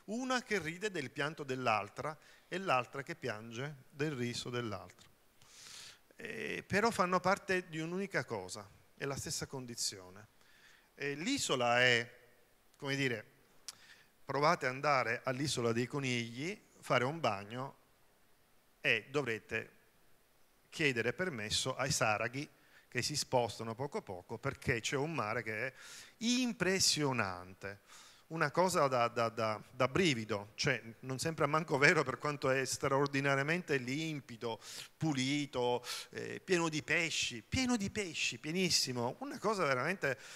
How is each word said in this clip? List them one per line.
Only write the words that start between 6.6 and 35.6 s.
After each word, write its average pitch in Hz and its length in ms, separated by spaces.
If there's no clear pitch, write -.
però 208 240
fanno 180 300
parte 185 480
di 156 100
un'unica 170 460
cosa, 101 440
è - 80
la 139 120
stessa 156 300
condizione. 107 800
Eh, 143 200
l'isola 143 640
è, 120 380
come 139 200
dire, 123 280
provate 147 420
ad 127 80
andare 131 500
all'isola 127 480
dei 120 140
Conigli, 127 760
fare 123 240
un 156 160
bagno 113 560
e 117 280
dovrete 113 640
chiedere 123 440
permesso 131 640
ai 135 160
saraghi 120 560
che - 80
si 147 160
spostano 117 580
poco 139 220
a 202 60
poco, 95 340
perché 127 440
c'è 147 160
un 156 180
mare 117 280
che 110 260
è 131 40
impressionante, 147 1600
una 160 240
cosa 170 360
da, 123 220
da, 113 220
da, 110 280
da 127 180
brivido, 113 680
cioè 135 220
non 131 180
sembra 160 280
manco 156 320
vero 151 240
per 127 160
quanto 143 320
è 131 160
straordinariamente 139 1120
limpido, 127 840
pulito, 135 840